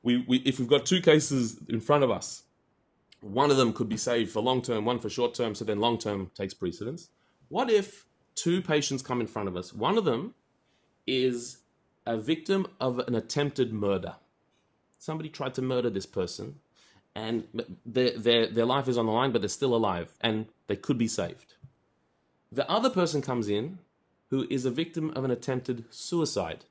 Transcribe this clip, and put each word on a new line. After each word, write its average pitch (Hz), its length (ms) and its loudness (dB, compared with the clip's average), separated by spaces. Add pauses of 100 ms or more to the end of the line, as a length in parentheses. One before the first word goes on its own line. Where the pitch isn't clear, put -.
We, 123 240 2
we, 127 120 4
if 135 200 0
we've 123 80 0
got 143 180 4
two 180 160 2
cases 143 560 4 (120)
in 113 100 0
front 147 240 4
of 120 80 2
us, - 320 -6 (800)
one 120 280 2
of 135 80 6
them 120 160 4
could 113 160 -2
be 104 80 -2
saved 117 340 0
for 107 100 -2
long 127 200 2
term, 110 240 -2
one 120 140 0
for 107 100 -6
short 120 240 -2
term, 113 220 -2
so - 100 -8
then 104 140 0
long 117 180 2
term 101 380 -4
takes 98 180 -6
precedence. 104 560 -8 (400)
What 240 200 -2
if 202 360 2 (300)
two 175 260 0
patients 143 400 0
come 123 200 -2
in 110 60 -2
front 104 200 -4
of 90 80 -6
us? 87 180 -8
One 143 240 2
of 208 80 0
them 139 280 -2 (720)
is 127 520 0 (460)
a 117 120 -2
victim 160 500 0 (120)
of 127 200 0
an 127 160 -2
attempted 127 580 0
murder. 98 420 0 (840)
Somebody 156 300 -8
tried 135 260 -6
to 131 60 -2
murder 123 280 0
this 98 160 -4
person, 98 500 -6 (600)
and 110 300 -4 (400)
their, 131 320 2
their, 113 300 4
their 113 180 2
life 127 220 2
is 123 100 2
on 113 100 2
the 110 40 2
line, 127 200 2
but 110 100 2
they're 101 80 -4
still 127 260 0
alive, 92 460 0
and 110 240 0 (220)
they 101 80 0
could 123 220 -2
be 113 100 2
saved. - 480 -6 (960)
The 120 180 -2
other 220 200 4
person 170 320 2
comes 120 280 -2
in 135 300 -2 (500)
who 135 200 0
is 131 160 -2
a 127 60 0
victim 160 440 -4
of 131 80 -2
an 131 80 0
attempted 123 580 -4
suicide. 104 800 -4